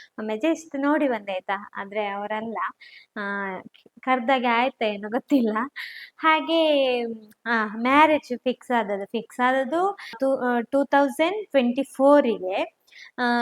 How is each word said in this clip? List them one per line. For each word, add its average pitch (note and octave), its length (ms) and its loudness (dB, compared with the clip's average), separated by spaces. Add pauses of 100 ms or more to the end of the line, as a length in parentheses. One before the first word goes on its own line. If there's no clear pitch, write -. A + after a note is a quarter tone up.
(180)
ಒಮ್ಮೆ A3 160 -6
just D#4 460 -2
ನೋಡಿ D4 280 2
ಬಂದೆ G#3 240 -4
ಆಯ್ತಾ? G3 420 -6
ಆದ್ರೆ G#3 320 -6
ಅವರಲ್ಲ. G#3 520 -6 (580)
ಆ, A3 40 -8 (840)
ಕರ್ದಾಗೆ B3+ 440 0
ಆಯ್ತಾ A#3+ 380 0
ಏನೋ G#3 240 -4
ಗೊತ್ತಿಲ್ಲ. A#3 500 2 (580)
ಹಾಗೆ, D#4 840 2 (440)
ಆ, A3+ 200 0 (100)
ಮ್ಯಾರೇಜ್ C4+ 640 4
ಫಿಕ್ಸ್ - 320 -4
ಆದದ್ದು, G#3 340 -2
ಫಿಕ್ಸ್ - 360 -8
ಆದದ್ದು C4+ 560 0 (240)
ಟು-, C4+ 240 0
ಆ, A#3+ 160 0
ಟೂ C#4 240 0
ತೌಸಂಡ್ D#4+ 640 0
ಟ್ವೆಂಟಿ B3 320 2
ಫೋರಿಗೆ, C4 960 2 (400)
ಆ, B3 40 -4 (200)